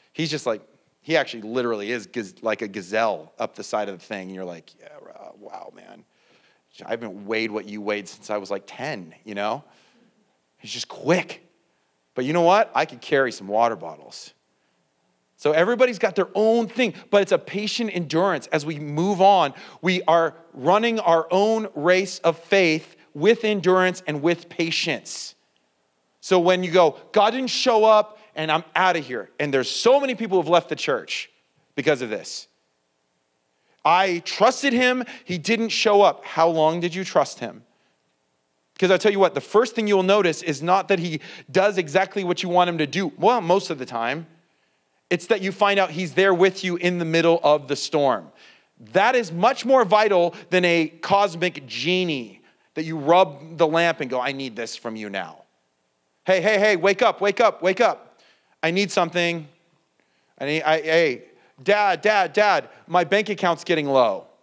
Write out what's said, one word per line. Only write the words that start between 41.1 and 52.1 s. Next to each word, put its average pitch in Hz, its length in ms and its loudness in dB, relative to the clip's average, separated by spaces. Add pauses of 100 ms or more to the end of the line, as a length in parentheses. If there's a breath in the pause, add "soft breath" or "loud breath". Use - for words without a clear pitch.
does 185 280 0
exactly 185 460 -2
what 175 200 -4
you 185 60 -6
want 175 200 4
him 170 100 -4
to 147 80 0
do. 160 300 -4
Well, 226 240 2
most 185 280 0
of 156 100 -6
the 127 60 -8
time. 127 420 -6 (840)
It's 175 180 -4
that 208 140 0
you 190 100 -4
find 202 280 2
out 175 120 0
he's 156 240 -8
there 190 180 4
with 185 300 2
you 180 140 -4
in 175 200 -2
the 175 80 -2
middle 165 380 2
of 147 240 2
the 143 80 -4
storm. 131 560 -2 (640 soft breath)
That 220 220 4
is 214 160 -2
much 202 320 0
more 254 220 4
vital 190 480 2 (160 loud breath)
than 180 160 2
a 170 220 2
cosmic 170 800 -2
genie 131 720 -4 (320 soft breath)